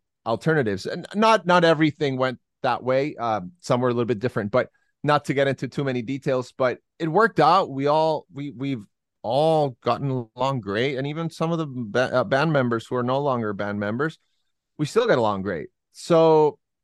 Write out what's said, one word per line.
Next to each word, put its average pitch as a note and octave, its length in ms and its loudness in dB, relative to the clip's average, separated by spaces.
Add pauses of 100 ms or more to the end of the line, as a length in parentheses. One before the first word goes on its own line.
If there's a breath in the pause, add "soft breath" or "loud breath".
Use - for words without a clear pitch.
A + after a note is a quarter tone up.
(240)
alternatives. A2+ 600 -2
And - 280 -8
not, G#3+ 320 2
not F3 180 4
everything D3+ 520 2
went B2+ 220 -2 (240)
that B2 200 -2
way. C3+ 360 0
Uh, A2 240 -2 (180)
some B2 220 0
were B2+ 80 2
a - 20 0
little A#2+ 140 0
bit A2 120 -2
different, G#2+ 320 -4
but B2+ 200 0 (340)
not D3 220 0
to D3 80 -2
get C#3 120 2
into C3+ 220 -4
too C#3+ 160 -6
many B2+ 160 -4
details, C3 560 -4
but C3 220 -2 (200)
it E3 100 -4
worked G3+ 300 2
out. D#3 320 4
We C3+ 160 -4
all, D#3 460 0
we, C#3+ 180 -10
we've B2 320 -6 (400)
all C#3+ 600 0
gotten B2 440 -2 (100)
along C3+ 240 -2
great. A2+ 360 -2
And C3+ 100 -4
even D#3+ 220 -6
some E3 240 -4
of E3 60 -2
the D#3+ 100 -4
ba-, B2 520 -2
uh, A#2 40 2
band C#3 280 0
members A#2+ 340 0
who B2+ 100 -4
are B2 60 0
no C3 180 0
longer A#2 320 -2
band G2+ 260 -6
members, A#2+ 400 -4 (600)
we D3+ 80 -2
still A#3+ 200 0
get E3 120 4
along G#2 240 0
great. F2+ 260 -6 (240)
So D#3 640 4 (260)